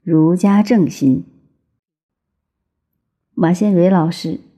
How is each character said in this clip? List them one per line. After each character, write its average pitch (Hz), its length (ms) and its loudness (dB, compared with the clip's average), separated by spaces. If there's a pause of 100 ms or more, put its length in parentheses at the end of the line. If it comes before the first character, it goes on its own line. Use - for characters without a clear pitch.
儒 160 340 2
家 202 280 2
正 208 260 0
心。 - 340 -2 (2000)
马 180 180 0
先 208 180 -2
蕊 180 200 2
老 170 180 0
师 165 300 -10 (180)